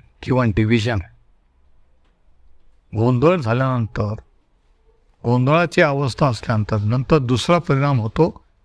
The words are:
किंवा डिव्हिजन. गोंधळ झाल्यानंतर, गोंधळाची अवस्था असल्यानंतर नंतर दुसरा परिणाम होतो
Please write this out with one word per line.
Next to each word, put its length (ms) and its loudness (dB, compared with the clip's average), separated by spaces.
किंवा 220 -2
डिव्हिजन. 540 0
गोंधळ 400 2
झाल्यानंतर, 800 -2
गोंधळाची 560 2
अवस्था 480 0
असल्यानंतर 480 -2
नंतर 420 0
दुसरा 400 0
परिणाम 420 0
होतो 440 -2